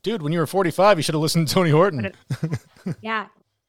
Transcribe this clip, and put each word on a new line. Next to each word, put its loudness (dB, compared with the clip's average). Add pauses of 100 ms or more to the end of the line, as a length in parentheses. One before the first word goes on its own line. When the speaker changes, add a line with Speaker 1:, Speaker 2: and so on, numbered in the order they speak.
Speaker 1:
"Dude, -4
when -4
you -2
were 0
forty-five, 2
you -2
should -2
have 0
listened 0
to -2
Tony 2
Horton." 2 (420)
<laughs> -10
Speaker 2:
Yeah. -6 (420)